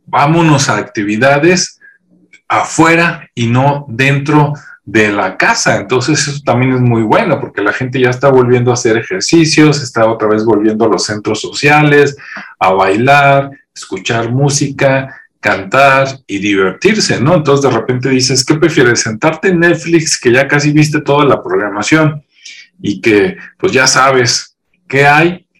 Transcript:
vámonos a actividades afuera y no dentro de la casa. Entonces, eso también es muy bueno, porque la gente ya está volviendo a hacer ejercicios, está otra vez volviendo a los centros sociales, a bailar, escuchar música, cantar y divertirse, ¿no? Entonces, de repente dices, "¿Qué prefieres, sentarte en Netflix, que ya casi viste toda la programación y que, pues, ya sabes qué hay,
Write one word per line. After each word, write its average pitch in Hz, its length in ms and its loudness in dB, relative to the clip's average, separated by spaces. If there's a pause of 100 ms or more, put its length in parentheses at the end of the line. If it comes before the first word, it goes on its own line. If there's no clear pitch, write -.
vámonos 151 640 2
a 113 80 -2
actividades 135 1040 0 (680)
afuera - 880 0
y 120 140 -2
no 135 400 0
dentro 139 640 0 (300)
de 107 280 0
la 101 240 -4
casa. 180 400 0
Entonces, 127 500 -2
eso 143 180 -8
también 127 280 0
es 127 80 0
muy 120 220 2
bueno, 139 380 0
porque - 220 -8
la 101 100 0
gente 127 280 -6
ya 123 100 2
está 127 180 -2
volviendo 123 420 2
a 120 40 0
hacer 117 220 0
ejercicios, 151 840 2
está 117 240 -2
otra 110 220 -2
vez 107 160 0
volviendo 107 420 0
a - 20 2
los - 160 -2
centros 107 360 -6
sociales, 147 760 2 (420)
a 95 140 2
bailar, 139 800 2 (240)
escuchar 117 580 -6
música, 139 800 -2 (240)
cantar 131 880 0
y 98 120 -6
divertirse, 101 800 -2
¿no? 139 180 2
Entonces, 139 340 0
de 113 40 0
repente 127 360 -4
dices, 127 340 0
"¿Qué 151 120 0
prefieres, 147 440 0
sentarte 156 480 -4
en 175 120 2
Netflix, 170 600 0
que 120 120 2
ya 135 140 2
casi 147 240 0
viste 151 300 2
toda 143 240 2
la 120 180 0
programación 107 800 -2 (560)
y - 220 -6
que, 196 360 2 (220)
pues, - 140 -2
ya 131 140 2
sabes 127 720 0 (300)
qué 139 200 0
hay, 165 400 0 (120)